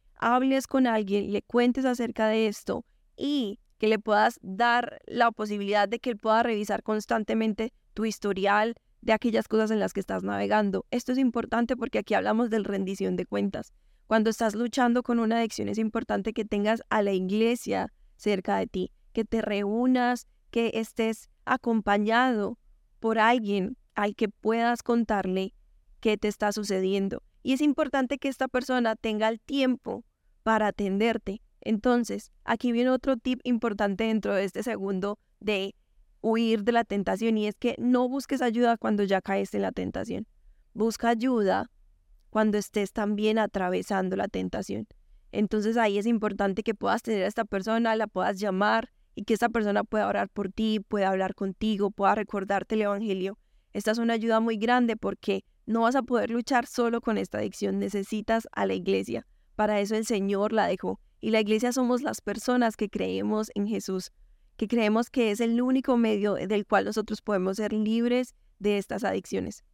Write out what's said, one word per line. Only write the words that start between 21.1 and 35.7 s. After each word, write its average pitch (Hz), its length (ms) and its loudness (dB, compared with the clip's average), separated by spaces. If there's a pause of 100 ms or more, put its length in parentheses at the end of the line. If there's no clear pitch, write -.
acompañado 220 1120 2 (440)
por 220 180 0
alguien 214 560 2 (200)
al 208 200 -2
que 214 140 0
puedas 233 520 0
contarle 196 720 0 (460)
qué 214 180 2
te 208 120 -2
está 208 240 -2
sucediendo. 196 680 -2 (200)
Y 247 100 -2
es 262 80 2
importante 285 580 0
que 277 120 -2
esta 262 180 -4
persona 247 480 0
tenga 220 320 0
el 226 140 -2
tiempo 254 640 -2 (380)
para 214 240 2
atenderte. 202 760 -2 (180)
Entonces, 220 720 0 (140)
aquí 240 260 0
viene 240 180 2
otro 262 280 0
tip 254 260 -2
importante 226 600 0
dentro 214 280 0
de 196 120 2
este 208 180 -6
segundo 202 560 -4 (220)
de 196 340 -2 (440)